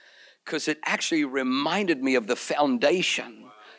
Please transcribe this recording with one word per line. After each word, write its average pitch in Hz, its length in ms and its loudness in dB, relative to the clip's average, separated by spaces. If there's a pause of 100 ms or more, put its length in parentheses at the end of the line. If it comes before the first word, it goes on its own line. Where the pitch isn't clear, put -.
(440)
'cause 151 220 -6
it 151 180 0
actually 160 400 0
reminded 139 800 0
me 135 120 2
of 117 120 2
the 117 100 0
foundation 143 1080 0 (340)